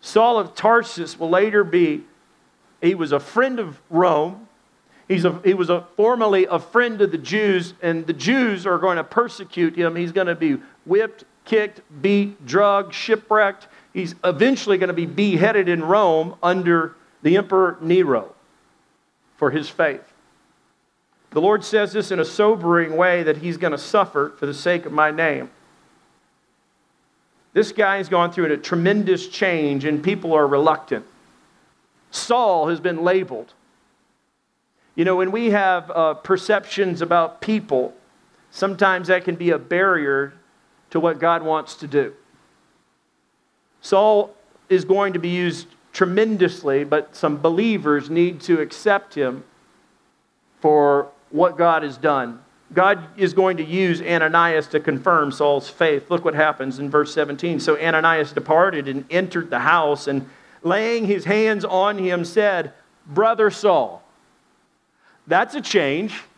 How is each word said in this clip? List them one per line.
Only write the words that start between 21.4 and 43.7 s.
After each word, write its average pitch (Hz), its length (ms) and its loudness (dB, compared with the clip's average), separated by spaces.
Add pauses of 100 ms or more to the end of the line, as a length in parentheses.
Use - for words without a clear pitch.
Lord 208 240 2
says 208 280 0
this 208 180 -4
in 185 80 -4
a 185 60 0
sobering 170 720 2
way, 175 260 2
that 156 140 0
he's 165 200 -6
gonna 165 220 -2
suffer 147 580 0
for 147 100 -6
the 143 60 -4
sake 170 320 -2
of 156 60 -10
my 151 220 2
name. 147 360 -2 (2000)
This 214 180 0
guy's 196 380 -2
gone 170 240 2
through 165 200 0
a 147 40 0
tremendous 180 720 0
change, 151 560 -2
and 151 180 -2
people 180 300 -2
are 156 120 4
reluctant. 143 600 0 (1040)
Saul 208 560 0
has 165 140 -4
been 165 240 -4
labeled. 175 500 -2 (1400)
You 165 80 0
know, 185 100 0
when 185 160 0
we 226 200 0
have, 185 420 0
uh, 160 220 0
perceptions 185 840 -2
about 170 400 0
people, 202 540 -2 (560)
sometimes 190 560 0
that 180 160 2
can 175 140 -4
be 170 140 0
a 156 80 0
barrier 143 760 0 (580)
to 170 80 0
what 160 220 0
God 170 240 2
wants 156 320 -4
to 151 100 -16
do. 139 260 0 (1700)